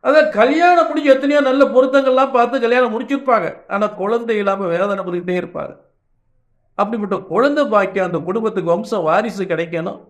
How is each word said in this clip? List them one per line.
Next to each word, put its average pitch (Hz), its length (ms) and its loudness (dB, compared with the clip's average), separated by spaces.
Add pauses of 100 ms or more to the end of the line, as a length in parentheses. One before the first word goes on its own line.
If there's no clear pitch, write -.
அதான் 294 340 4
கல்யாணம் 320 520 4
முடிஞ்சு 294 260 2
எத்தனையோ 285 320 2
நல்ல 269 180 4 (100)
பொருத்தங்கள்லாம் 262 640 2
பார்த்து 240 280 0
கல்யாணம் 247 300 2
முடிச்சிருப்பாங்க, 254 540 -2 (260)
ஆனா 208 140 0 (120)
குழந்தை 226 420 -2
இல்லாம 196 320 -2
வேதனை 190 320 -2
பண்ணிக்கிட்டே 175 340 -4
இருப்பாங்க. - 340 -12 (1000)
அப்படிப்பட்ட 208 420 -4 (140)
குழந்தை 285 400 2
பாக்கியம் 190 360 0
அந்த 185 200 -4
குடும்பத்துக்கு 190 460 -2
வம்ச 214 340 -6
வாரிசு 190 460 -2
கிடைக்கணும். 165 440 -6 (100)